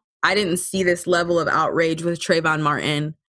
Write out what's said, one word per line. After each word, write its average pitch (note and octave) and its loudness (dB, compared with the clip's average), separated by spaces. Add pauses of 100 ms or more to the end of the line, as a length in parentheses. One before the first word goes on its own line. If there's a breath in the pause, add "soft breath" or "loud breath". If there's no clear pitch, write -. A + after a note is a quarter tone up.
(240)
I F3 2
didn't F#3+ 0
see - -2
this F3 0
level F3 2
of D3+ 0
outrage D#3+ 0
with E3+ -4
Trayvon D#3+ 0
Martin D3 -2 (160)